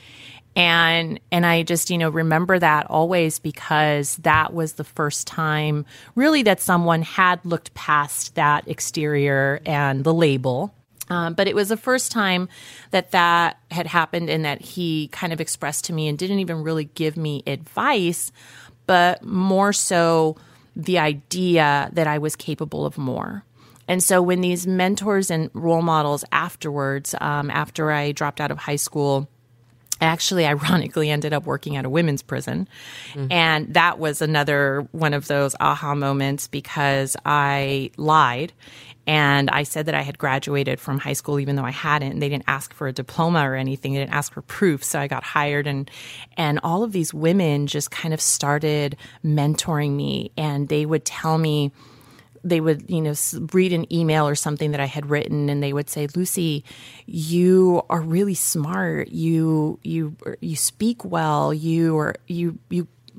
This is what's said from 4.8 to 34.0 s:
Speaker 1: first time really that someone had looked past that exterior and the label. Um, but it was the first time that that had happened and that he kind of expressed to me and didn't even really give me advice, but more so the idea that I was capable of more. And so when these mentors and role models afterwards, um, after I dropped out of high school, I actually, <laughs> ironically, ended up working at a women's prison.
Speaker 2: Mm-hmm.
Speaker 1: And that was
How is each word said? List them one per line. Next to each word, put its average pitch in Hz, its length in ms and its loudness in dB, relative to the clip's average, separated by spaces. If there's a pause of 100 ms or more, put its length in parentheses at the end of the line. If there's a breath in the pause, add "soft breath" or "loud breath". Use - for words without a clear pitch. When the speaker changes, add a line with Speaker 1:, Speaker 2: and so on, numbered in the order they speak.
Speaker 1:
first - 440 -4
time 151 580 -2 (300 loud breath)
really 285 280 4
that 196 160 4
someone 170 440 2
had 180 420 2
looked 170 300 -6
past - 600 -2
that 147 320 2
exterior 143 1000 0
and 139 360 0
the 165 120 4
label. 135 580 2 (360)
Um, 170 260 -2
but 196 120 2
it - 60 0
was 202 160 0
the 220 80 0
first 254 340 -2
time 185 380 0 (400 loud breath)
that 185 220 0
that 170 480 4 (100)
had 170 160 -4
happened 165 460 0
and 160 140 0
that 143 140 -4
he 160 500 -4
kind 175 220 -6
of 160 80 -4
expressed 156 460 -6
to 175 80 -6
me 156 140 -2
and 147 100 -2
didn't 190 220 -2
even 165 240 -4
really 156 220 -2
give 156 320 -4
me 151 280 -4
advice, 175 840 -2 (560 loud breath)
but 180 360 4
more 190 480 2
so 165 680 2 (380 soft breath)
the 175 220 0
idea 151 960 2
that 160 140 2
I 151 100 0
was 151 180 -4
capable 151 480 -6
of 147 140 -6
more. 139 460 -6 (440 soft breath)
And 185 140 0
so 185 220 4
when 180 180 2
these 180 240 0
mentors 190 640 0
and 160 240 -2
role 165 300 2
models 147 480 2
afterwards, 143 880 -4
um, 147 300 -2
after 151 400 -2
I 147 200 0
dropped 147 300 -4
out 147 80 -2
of 151 80 -6
high 147 180 -4
school, 143 540 0 (720)
I - 40 4
actually, 180 400 2
<laughs> 147 80 4
ironically, 151 560 0
ended 147 220 -2
up 147 140 -2
working 143 320 -6
at 135 80 -4
a 131 40 -4
women's 151 320 0
prison. 135 460 -6 (460 loud breath)
Speaker 2:
Mm-hmm. 139 180 -4
Speaker 1:
And 160 440 2
that 175 220 4
was 156 240 -2